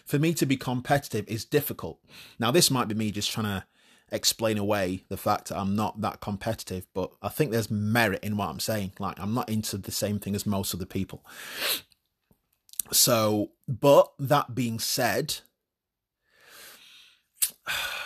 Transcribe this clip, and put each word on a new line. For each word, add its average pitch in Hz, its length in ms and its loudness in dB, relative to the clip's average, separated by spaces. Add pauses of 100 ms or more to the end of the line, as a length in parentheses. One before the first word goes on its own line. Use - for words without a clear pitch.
for 143 140 0
me 160 160 4
to 151 120 2
be 135 100 2
competitive 127 720 -2
is 107 160 -4
difficult. - 560 -4 (400)
Now, 117 100 2
this 151 220 6
might 120 160 2
be 107 80 -2
me 107 160 0
just 101 180 -4
trying 104 300 -2
to - 40 -14 (460)
explain 110 480 0
away 101 520 0
the 98 60 -6
fact - 340 -2
that 80 80 -6
I'm 98 180 0
not 107 240 -2
that - 200 -4
competitive, 101 720 -6
but 92 200 -4 (100)
I 101 60 -2
think 147 240 -2
there's 113 180 0
merit 107 540 2
in 104 120 -2
what 98 120 -2
I'm 67 100 -8
saying. 101 400 -4
Like, 95 220 -6
I'm 101 120 -4
not 123 160 -2
into 107 300 -4
the 95 140 -10
same 104 260 -2
thing 98 160 -4
as 101 100 -2
most 98 300 -2
other 90 120 -6
people. - 380 -6 (1700)
So, 107 640 4 (140)
but 143 520 8
that 139 360 0
being 113 240 -2
said, 123 580 0 (2250)
<sighs> - 60 -4 (340)